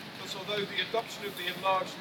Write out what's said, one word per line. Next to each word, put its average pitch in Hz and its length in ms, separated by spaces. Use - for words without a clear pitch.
that - 160
although 202 320
the 196 220
adoption - 340
of 196 160
the 180 160
enlarged 185 460